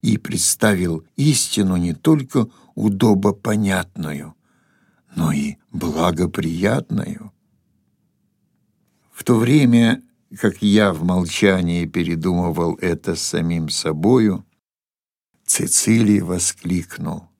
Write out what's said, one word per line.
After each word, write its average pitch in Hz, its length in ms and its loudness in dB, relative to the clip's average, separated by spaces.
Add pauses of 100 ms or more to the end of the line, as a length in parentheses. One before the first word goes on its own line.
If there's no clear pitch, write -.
и - 160 0
представил 90 880 -2 (100)
истину 117 600 0
не 87 180 0
только 131 540 0 (260)
удобопонятную, 98 1600 -2 (800)
но 80 160 0
и 71 260 -2 (140)
благоприятную. 85 1600 -4 (1800)
В - 100 -18
то 123 140 2
время, 120 640 4 (360)
как - 240 -2
я 104 300 4
в 80 120 -4
молчании 90 800 0
передумывал 85 960 -2
это 87 340 -4
с - 60 -8
самим 85 480 -4
собою, 98 760 0 (1000)
Цицилий 104 760 2
воскликнул 85 1080 -6 (100)